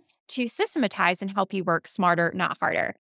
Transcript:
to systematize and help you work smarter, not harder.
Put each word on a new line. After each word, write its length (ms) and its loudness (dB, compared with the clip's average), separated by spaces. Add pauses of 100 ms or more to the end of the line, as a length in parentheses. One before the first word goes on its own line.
(300)
to 180 -2
systematize 760 0
and 80 -4
help 240 -2
you 80 -2
work 260 0
smarter, 460 2
not 280 -2
harder. 340 0 (120)